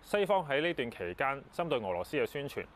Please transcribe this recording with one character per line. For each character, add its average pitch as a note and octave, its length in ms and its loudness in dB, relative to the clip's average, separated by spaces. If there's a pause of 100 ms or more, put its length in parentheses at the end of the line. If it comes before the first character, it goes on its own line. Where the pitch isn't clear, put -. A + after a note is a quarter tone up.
西 G3+ 240 2
方 F#3+ 220 4
喺 C#3 120 4
呢 E3+ 140 2
段 A#2+ 160 -2
期 F2+ 240 -6
間 C#3 380 -2
針 F3 160 -2
對 C#3+ 100 2
俄 G2 140 -2
羅 F2 100 0
斯 - 140 -4
嘅 A#2+ 100 2
宣 C#3+ 220 -6
傳 - 280 -6